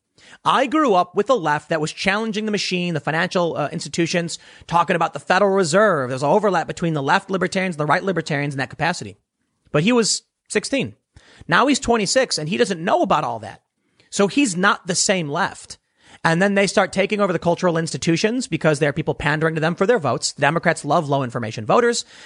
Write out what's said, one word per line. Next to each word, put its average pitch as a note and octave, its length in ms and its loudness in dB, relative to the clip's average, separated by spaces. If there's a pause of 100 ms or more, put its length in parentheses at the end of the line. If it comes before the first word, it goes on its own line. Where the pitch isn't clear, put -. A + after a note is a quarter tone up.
(440)
I G#3 220 2
grew C4+ 280 2
up F3+ 220 0
with G3+ 120 0
a C4+ 60 4
left D3+ 340 -2
that D#3+ 120 0
was D#3 120 -4
challenging G#3+ 520 -2
the G#3+ 80 -4
machine, F3 420 -2
the C#3+ 60 -2
financial, E3+ 560 -2
uh, C#3+ 160 -2
institutions, E3+ 680 -4 (280)
talking E3+ 280 2
about E3 180 -2
the C#3+ 60 -10
Federal F#3+ 320 2
Reserve. F3+ 600 2
There's C3 120 -6
an C#3+ 60 0
overlap F#3 380 2
between E3 280 -4
the C#3+ 80 -2
left E3 280 0
libertarians F#3 460 -2
and D3+ 40 -6
the D3+ 100 0
right F3 140 2
libertarians D3+ 500 -2
in C3+ 40 -6
that B2+ 120 -4
capacity. D3+ 460 -6 (560)
But D3 100 2
he A3+ 100 4
was A#3 300 2 (260)
sixteen. G#3 480 -2 (520)
Now G3+ 180 4
he's C#4 140 2
twenty-six A#3 580 0
and D3+ 100 -6
he G#3 80 -2
doesn't F#3+ 280 0
know E4+ 180 2
about E3 220 0
all A#2+ 160 -6
that. - 220 -16 (480)
So G3 180 2
he's A#3+ 280 0
not G3 300 0
the F3 80 -2
same F3+ 340 0
left. D#3+ 500 -6 (480)
And E3 140 2
then G3+ 140 2
they G3 140 4
start F#3+ 240 2
taking G3 280 0
over F#3 140 0
the E3 40 0
cultural E3+ 380 0
institutions E3 680 0
because D#3 320 0
there D3+ 100 2
are C#3 60 -2
people D3+ 200 -2
pandering D#3 420 -2
to D3+ 40 -2
them E3 140 0
for G3 100 0
their A3+ 140 2
votes. C3+ 340 -2
The - 80 -8
Democrats D#3 440 0
love D3 240 0
low C#3 140 0
information A#2 440 -6
voters. A#3 400 2 (200)